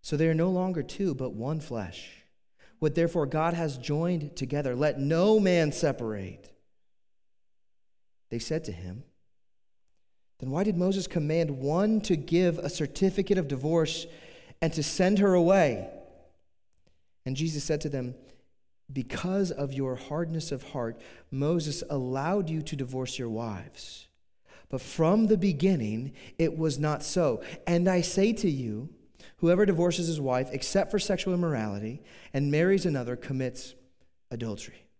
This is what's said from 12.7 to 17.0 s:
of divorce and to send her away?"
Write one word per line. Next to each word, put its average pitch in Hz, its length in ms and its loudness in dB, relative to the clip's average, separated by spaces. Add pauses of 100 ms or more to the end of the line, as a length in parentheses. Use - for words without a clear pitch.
of 156 120 -2
divorce 151 560 0 (560)
and 165 120 2
to 151 100 -2
send 190 360 2
her 196 140 6
away?" 170 560 4 (1400)